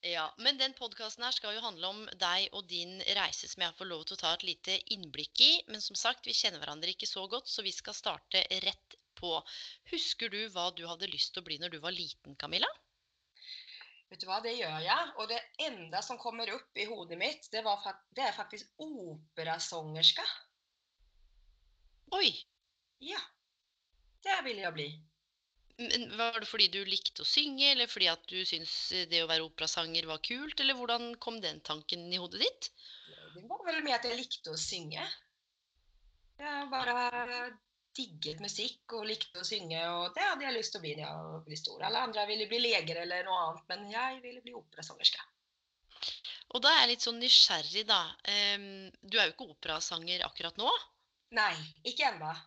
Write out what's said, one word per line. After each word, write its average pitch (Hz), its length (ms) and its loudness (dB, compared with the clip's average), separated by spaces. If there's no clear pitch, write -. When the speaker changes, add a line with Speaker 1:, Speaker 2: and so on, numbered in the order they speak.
Speaker 1:
Ja, 165 340 0
men 262 220 2
den 262 160 2
podcasten 226 480 -8
her 247 80 0
skal 214 240 -2
jo 226 60 -4
handle 185 260 -4
om 214 180 -6
deg 185 340 4
og 190 140 -8
din 175 340 -6
reise - 480 2
som - 140 -2
jeg 165 100 0
får 190 140 -8
lov 165 180 -6
til - 80 -6
å 190 60 -10
ta 165 160 4
et - 80 -6
lite 185 320 -2
innblikk 151 480 0
i. 320 260 10
Men 214 140 -8
som - 140 -6
sagt, - 320 0
vi 240 60 -2
kjenner 196 280 2
hverandre 151 320 -4
ikke 208 160 -6
så 190 180 -6
godt, 233 220 -6
så - 140 -4
vi 196 80 -2
skal - 240 -8
starte - 480 0
rett - 340 -6
på. 165 260 -2
Husker - 400 0
du 208 200 -4
hva 180 260 0
du 175 100 -10
hadde 170 240 -6
lyst 160 240 0
til 185 80 -6
å 170 40 -12
bli 156 120 -6
når 170 140 -6
du 160 80 -8
var 160 120 -4
liten, 156 440 -10
Camilla? 170 320 0
Speaker 2:
Vet 185 80 -20
du 185 80 -8
hva, 190 160 0
det 233 160 -2
gjør 160 260 -4
jeg. 294 320 2
Og 214 100 -4
det 226 140 -2
enda 196 460 -4
som 240 160 -8
kommer 226 340 -4
opp - 240 -10
i 208 80 0
hodet 175 320 -6
mitt, 254 340 2
det 220 120 -2
var 208 180 4
fak-, - 320 -6
det - 140 -2
er 208 60 4
faktisk - 440 -8
operasångerska. 165 1500 0
Speaker 1:
Oi! 370 180 6
Speaker 2:
Ja, 349 180 -6
det 381 200 2
vil 233 200 -4
jeg 170 120 0
bli. 147 120 -4
Speaker 1:
Men 240 260 2
var 226 240 0
det 214 80 -8
fordi 214 240 4
du 190 140 -2
likte - 400 -2
å - 20 2
synge, 285 460 4
eller 240 180 2
fordi 190 160 4
at 170 140 2
du 180 60 -4
syns 165 240 -4
det 170 120 4
å 160 40 0
være 160 160 2
operasanger 160 640 -2
var 156 160 -4
kult, 285 400 -2
eller 269 160 4
hvordan 240 300 0
kom 226 240 -6
den 156 240 -4
tanken 160 400 -4
i 180 140 0
hodet 180 240 -8
ditt? - 240 -2
Speaker 2:
Det 185 100 -18
var 359 240 -8
vel 320 160 0
med 269 140 4
at 247 100 0
jeg 240 80 0
likte 247 380 -6
å 160 60 -4
synge. 165 440 -4
Jeg 285 320 -4
bare 247 800 0
digget 156 480 -6
musikk - 520 -4
og 214 120 -4
likte 220 360 -4
å 185 40 -2
synge, 165 340 -2
og 175 240 -2
det 330 80 0
hadde 311 240 0
jeg 254 80 0
lyst 226 200 -2
til 196 60 -6
å 165 40 -8
bli 147 100 -4
når 147 160 -6
jeg 160 340 -8
ble 151 140 -10
stor. - 240 -6
Alle 226 240 2
andre 214 200 0
ville 214 200 0
bli 226 120 0
leger 175 440 2
eller 180 240 -2
noe 185 160 2
annet, 165 240 -4
men 190 200 -6
jeg 254 360 -2
ville 247 200 -14
bli 240 120 -14
operasångerska. - 720 0
Speaker 1:
Og 240 80 0
da 220 80 10
er 220 140 10
jeg 240 80 4
litt 240 100 -2
sånn 233 160 -2
nysgjerrig, 190 640 8
da. 208 160 6
Ehm, 202 440 2
du 196 200 -2
er 196 80 6
jo 160 80 -2
ikke 233 160 -10
operasanger 165 720 -4
akkurat 170 320 -4
nå? 226 160 2
Speaker 2:
Nei, 214 200 4
ikke 254 260 0
enda. 160 240 -2